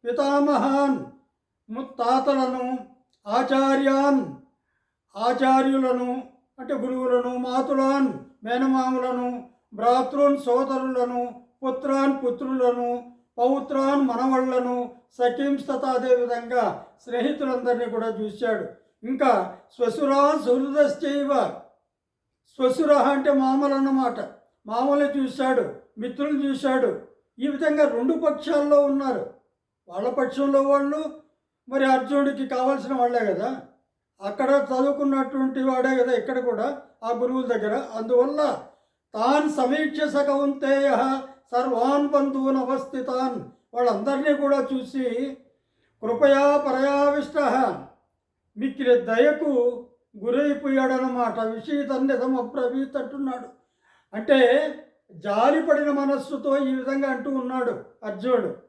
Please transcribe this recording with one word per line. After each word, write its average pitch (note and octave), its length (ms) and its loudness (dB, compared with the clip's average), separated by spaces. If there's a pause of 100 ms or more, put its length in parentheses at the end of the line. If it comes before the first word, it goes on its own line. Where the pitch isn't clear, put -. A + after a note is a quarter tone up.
పితామహాన్ C#4 1000 2 (680)
ముత్తాతలను, B3+ 1040 0 (500)
ఆచార్యాన్ C4+ 1000 2 (880)
ఆచార్యులను B3+ 1080 0 (360)
అంటే C4+ 140 -6
గురువులను, B3 640 -2
మాతులాన్ C4+ 760 0 (300)
మేనమామలను, B3+ 1040 -2 (240)
భ్రాతృన్ C4 640 2
సోదరులను, B3+ 1040 -2 (220)
పుత్రాన్ C4+ 600 0
పుత్రులను, A#3+ 880 -2 (260)
పౌత్రాన్ C4+ 640 2
మనవళ్లను, B3 960 0 (180)
సఖీంస్తత C#4 580 -2
అదేవిధంగా B3 1120 0 (180)
స్నేహితులందరినీ B3 840 -2
కూడా A3 220 -4
చూశాడు. G#3+ 580 -4 (400)
ఇంకా B3+ 520 0 (180)
శ్వశురా C#4 680 2
సుహృదశ్చైవ, C#4 1120 0 (960)
శ్వశుర C#4 380 2
అంటే C#4 400 2
మామలు C4+ 400 2
అన్నమాట, C4+ 420 0 (520)
మామల్ని C#4+ 520 0
చూశాడు, B3+ 560 0 (220)
మిత్రులు C#4 500 -4
చూశాడు. C4 540 0 (380)
ఈ C4 80 -2
విధంగా D4+ 400 2
రెండు B3+ 260 0
పక్షాల్లో D4 720 2
ఉన్నారు. C4+ 560 -2 (480)
వాళ్ళ G3 180 -4 (120)
పక్షంలో C#4 420 2 (100)
వాళ్ళు C#4+ 300 2 (680)
మరి C4+ 260 0
అర్జునుడికి C#4 520 0 (100)
కావాల్సిన C4 440 -2
వాళ్ళే A#3+ 300 2
కదా, G3 200 -2 (720)
అక్కడ G3+ 280 -2 (200)
చదువుకున్నటువంటి C4+ 920 0
వాడే C4 360 2
కదా B3 220 2
ఇక్కడ B3+ 160 -4 (120)
కూడా A3 180 -2 (360)
ఆ A#3 160 -4
గురువుల B3+ 340 -2
దగ్గర. G#3+ 220 -2 (220)
అందువల్ల B3 440 2 (720)
తాన్ C#4 340 2 (120)
సమీక్ష D4+ 400 0 (140)
స C#4 40 0 (100)
కౌంతేయ C#4 600 2 (640)
సర్వాన్ C4 600 2
బంధూన్ C4+ 500 2
అవస్థితాన్, B3+ 760 -4 (360)
వాళ్ళందరినీ B3 600 0 (100)
కూడా C#4 160 2 (120)
చూసి B3+ 340 -6 (960)
కృపయా C#4 400 4 (220)
పరయావిష్ట, C#4+ 720 0 (1200)
మిక్కిలి B3+ 380 2 (140)
దయకు D4 420 2 (640)
గురైపోయాడనమాట. B3+ 1200 0 (180)
విషీదం C4+ 520 -4
నిజం C4 260 0 (100)
అబ్రవీత్ C4+ 580 -4
అంటున్నాడు. C4 460 -8 (680)
అంటే C4 260 4 (840)
జాలిపడిన D4 640 2 (120)
మనస్సుతో C#4 500 -2 (180)
ఈ - 100 0
విధంగా C4+ 360 -2
అంటూ C4 140 -8 (120)
ఉన్నాడు B3 320 -4 (340)
అర్జునుడు. G#3 440 -2 (160)